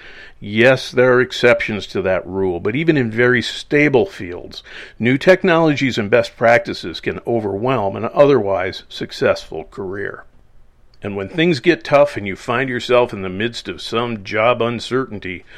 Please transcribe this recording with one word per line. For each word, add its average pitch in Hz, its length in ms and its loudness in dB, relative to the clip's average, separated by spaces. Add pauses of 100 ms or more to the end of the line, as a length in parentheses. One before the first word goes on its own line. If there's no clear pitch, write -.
(400)
Yes, 113 500 2
there 127 240 4
are 127 60 4
exceptions 117 680 0
to 98 140 -4
that 92 240 -2
rule, 92 320 -2
but 104 160 -4
even 160 220 2
in 120 160 0
very 123 280 2
stable 143 640 0
fields, - 600 -12 (340)
new 123 180 2
technologies 160 800 2
and 104 120 -2
best 117 260 2
practices 113 600 2
can 95 300 -6
overwhelm 107 680 -2
an 107 180 -6
otherwise 98 760 2
successful - 760 -4
career. 101 600 -12 (760)
And 104 140 -8
when 98 140 -6
things 160 320 0
get 165 240 0
tough 143 320 4
and 104 100 -8
you 95 80 -6
find 127 340 -4
yourself 123 440 0
in 101 100 -10
the 95 60 -6
midst 104 400 -6
of 85 120 -10
some 117 440 -4
job 110 360 2
uncertainty, 113 840 -4 (140)